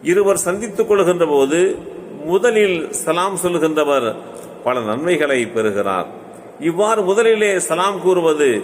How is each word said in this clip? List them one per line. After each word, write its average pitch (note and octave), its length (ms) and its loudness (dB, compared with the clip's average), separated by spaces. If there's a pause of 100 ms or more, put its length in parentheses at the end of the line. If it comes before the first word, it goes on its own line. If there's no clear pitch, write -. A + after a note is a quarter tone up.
இருவர் F#3+ 340 2
சந்தித்துக் G3+ 520 -4
கொள்கின்ற F3+ 380 2
போது D3 500 2 (480)
முதலில் G3 680 0
சலாம் F3+ 500 -2
சொல்கின்றவர் D3+ 720 0 (500)
பல B2 160 0
நன்மைகளை C3+ 680 0
பெறுகிறார். G2+ 600 -2 (540)
இவ்வாறு G3+ 420 0
முதலிலே G#3 560 2
சலாம் F3+ 420 -2
கூறுவது D#3 640 2